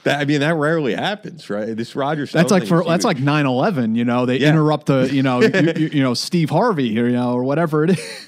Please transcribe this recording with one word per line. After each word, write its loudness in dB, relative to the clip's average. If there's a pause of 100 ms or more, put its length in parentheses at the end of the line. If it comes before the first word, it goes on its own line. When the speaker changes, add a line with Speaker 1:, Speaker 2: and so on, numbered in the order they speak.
Speaker 1:
That, 0
I -2
mean, 2
that 0
rarely 0
happens, -8
right? -6
This -8
Roger -4
Stone 0
Speaker 2:
That's 2
like 2
Speaker 1:
thing -4
Speaker 2:
for, 4
Speaker 1:
is -2
Speaker 2:
that's 0
Speaker 1:
huge. 0
Speaker 2:
like -6
nine 0
eleven, 0
you 0
know, 0
they 0
Speaker 1:
Yeah. 4
Speaker 2:
interrupt 2
the, 2
you 2
know, 2
Speaker 1:
<laughs> -
Speaker 2:
you, 2
you, 0
you 0
know, 0
Steve -2
Harvey 0
here, 0
you 0
know, -2
or -2
whatever 0
it 2
is. -6